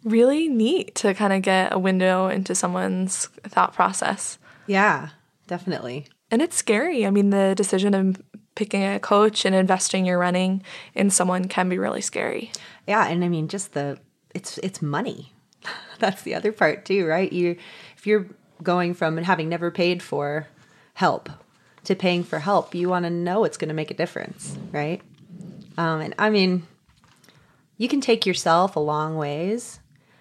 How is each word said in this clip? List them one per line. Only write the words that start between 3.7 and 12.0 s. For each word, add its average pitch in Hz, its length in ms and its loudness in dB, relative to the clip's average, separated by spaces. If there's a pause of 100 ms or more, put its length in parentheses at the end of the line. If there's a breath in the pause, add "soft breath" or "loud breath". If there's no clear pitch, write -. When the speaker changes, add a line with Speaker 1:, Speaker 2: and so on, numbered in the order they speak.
Speaker 1:
process. - 640 -2 (280 soft breath)
Speaker 2:
Yeah, 190 440 2 (360)
definitely. 151 600 -6 (240)
Speaker 1:
And 233 100 2
it's 339 160 -2
scary. 240 500 0
I 196 40 0
mean, 202 200 4
the 196 260 4
decision 196 380 2
of 190 260 0 (340)
picking 202 300 -2
a 202 140 -2
coach 208 460 4
and 190 100 2
investing 185 520 2
your 180 120 2
running 185 440 0 (320 loud breath)
in 202 160 2
someone 180 360 0
can 185 220 -2
be 180 100 0
really - 220 -2